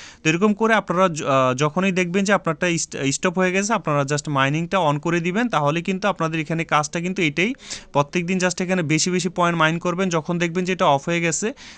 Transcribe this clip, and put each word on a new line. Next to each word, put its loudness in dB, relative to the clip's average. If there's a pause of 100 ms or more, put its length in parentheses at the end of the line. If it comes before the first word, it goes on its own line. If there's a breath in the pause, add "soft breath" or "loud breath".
(240 loud breath)
তো 2
এরকম 2
করে 2
আপনারা 2
য-, -4
আহ, 2
যখনই 0
দেখবেন 0
যে 2
আপনারটা 0
ইস-, -2
স্টপ -2
হয়ে 2
গেছে, 0
আপনারা 0
just -4
মাইনিংটা 0
on 2
করে 0
দিবেন, -2
তাহলে 0
কিন্তু -2
আপনাদের -2
এখানে -2
কাজটা 0
কিন্তু -4
এটাই। 0 (380 loud breath)
প্রত্যেকদিন 0
just 0
এখানে 0
বেশি 0
বেশি 0
পয়েন্ট 0
মাইন 2
করবেন। -2
যখন -2
দেখবেন -2
যে -2
এটা 0
অফ 4
হয়ে 0
গেছে, -2 (240 loud breath)